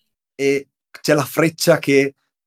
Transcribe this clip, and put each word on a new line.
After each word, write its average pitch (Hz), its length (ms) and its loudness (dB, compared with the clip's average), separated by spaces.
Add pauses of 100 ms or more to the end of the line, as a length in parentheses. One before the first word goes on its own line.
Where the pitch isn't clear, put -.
(360)
e 139 320 -2 (340)
c'è 151 140 0
la 143 80 0
freccia 160 560 0
che 139 360 0 (320)